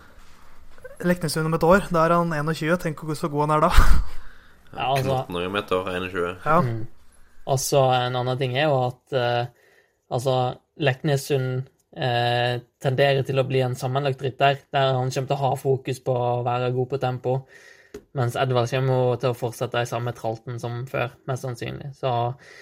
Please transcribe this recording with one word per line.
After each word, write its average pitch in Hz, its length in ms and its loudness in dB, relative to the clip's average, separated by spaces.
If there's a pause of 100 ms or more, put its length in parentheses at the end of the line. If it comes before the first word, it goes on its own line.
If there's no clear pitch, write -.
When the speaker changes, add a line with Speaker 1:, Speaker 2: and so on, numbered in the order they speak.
(1080)
Speaker 1:
Leknesund 165 400 0
om 160 80 0
et 165 80 -2
år, 170 300 6
da 160 100 4
er 165 140 4
han 170 180 0
en 151 160 -2
og 156 60 -4
tjue. 160 240 0
Tenk 156 240 -6
hvor 156 100 -4
så 170 160 -4
god 147 140 0
han 151 100 2
er 156 120 2
da. - 40 2 (1040)
Speaker 2:
Ja, 123 160 -4
altså. 135 180 0
Speaker 3:
Knotten 120 320 -4
er 87 60 -4
jo 95 80 -6
om 101 80 -2
et 101 160 -4
år, 95 160 -4
en 90 160 -4
og 92 80 -12
tjue. 87 160 -2 (100)
Speaker 1:
Ja. 160 220 2
Speaker 2:
Mm. 113 180 -4 (640)
Og 135 160 0
så 135 220 2 (100)
en 127 240 -2
annen 123 220 -2
ting 127 180 -2
er 156 80 2
jo 139 100 2 (120)
at, - 120 -12 (140)
eh, 120 340 0 (640)
altså, 127 260 0 (460)
Leknesund, 135 840 0 (280)
eh, 120 640 0 (240)
tenderer 135 420 2
til 135 140 -2
å 127 80 0
bli 131 160 0
en 127 160 -4
sammenlagt 135 420 -4
rytter, 135 380 0 (140)
der 135 200 2
han 127 200 -2
kommer 131 180 -2
til 139 60 -2
å 139 80 -4
ha 131 100 0
fokus 131 480 -2
på 131 100 0
å 123 320 -2
være 123 300 -2
god 127 160 -2
på 135 100 -4
tempo, 127 360 -2 (760)
mens 117 220 -2
Edvard 123 340 0
kommer 131 300 0
jo 123 220 2
til 131 100 2
å 117 60 -4
fortsette 120 440 -4
i 120 80 -4
samme 120 240 -4
tralten 117 460 -8
som 120 220 -8 (100)
før, 123 240 -4 (100)
mest 131 220 -6
sannsynlig. 131 480 -10
Så 131 160 -2 (500)